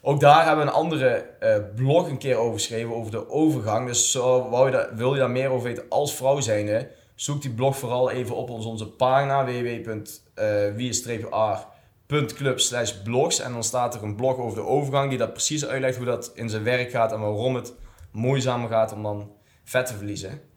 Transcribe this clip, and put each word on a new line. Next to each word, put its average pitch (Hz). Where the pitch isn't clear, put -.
Ook 139
daar 151
hebben 151
we 139
een -
andere, 151
eh, 110
blog 143
een 131
keer 127
over 113
geschreven, 113
over 113
de 110
overgang. 123
Dus 120
zo, 127
wou 123
je 127
daar, 113
wil 123
je 139
daar 120
meer 131
over 123
weten -
als 139
vrouw 135
zijnde, 107
zoek 143
die 135
blog 131
vooral 123
even 123
op 123
ons, 110
onze 110
pagina, 135
W 123
W 123
W 120
punt 107
wie 123
is 110
streepje 113
R 104
punt 147
club 135
slash 120
blogs. 127
En 123
dan 117
staat 120
er 107
een 104
blog 127
over 117
de 110
overgang 139
die 127
dat 113
precies 143
uitlegt 127
hoe 123
dat 120
in 117
zijn 107
werk 123
gaat 113
en 110
waarom 107
het 120
moeizamer 120
gaat 110
om 107
dan 104
vet 127
te 117
verliezen. 101